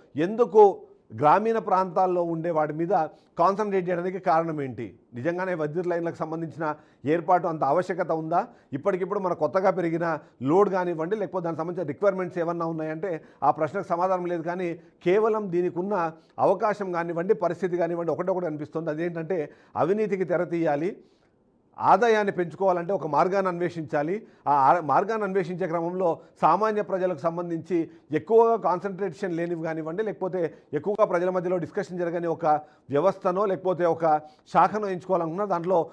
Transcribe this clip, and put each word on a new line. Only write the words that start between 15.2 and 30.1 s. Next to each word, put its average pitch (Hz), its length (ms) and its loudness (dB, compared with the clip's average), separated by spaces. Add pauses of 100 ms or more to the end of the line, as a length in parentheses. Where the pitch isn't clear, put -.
దీనికి 175 280 -2
ఉన్న 180 320 -2 (280)
అవకాశం 196 520 2
కానివ్వండి, 170 420 0
పరిస్థితి 175 440 -2
కానివ్వండి, 170 340 -2
ఒకటొకటి 180 340 -2
అనిపిస్తుంది. 156 440 -6
అదేంటంటే 160 600 -4 (240)
అవినీతికి 190 480 0
తెర 170 200 0
తీయాలి, 165 540 -2 (800)
ఆదాయాన్ని 208 520 4
పెంచుకోవాలంటే 175 600 -2
ఒక 147 140 -2
మార్గాన్ని 180 420 2
అన్వేషించాలి. 165 800 -4 (200)
ఆ 139 60 4
ఆ-, 143 260 6
మార్గాన్ని 190 440 0
అన్వేషించే 185 440 -2
క్రమంలో 170 520 -2 (220)
సామాన్య 208 400 2
ప్రజలకు 185 380 -2
సంబంధించి 165 680 -4 (220)
ఎక్కువగా 226 440 4
కాన్సన్ట్రేషన్ 180 800 -4
లేనివి 170 300 -4
కానివ్వండి, 160 400 -4
లేకపోతే 185 500 -4 (200)